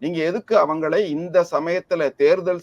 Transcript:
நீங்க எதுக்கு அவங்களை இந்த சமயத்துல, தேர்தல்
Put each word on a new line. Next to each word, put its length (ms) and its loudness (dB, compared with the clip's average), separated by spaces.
நீங்க 180 -4
எதுக்கு 380 -2
அவங்களை 480 0
இந்த 460 0
சமயத்துல, 640 -2
தேர்தல் 480 2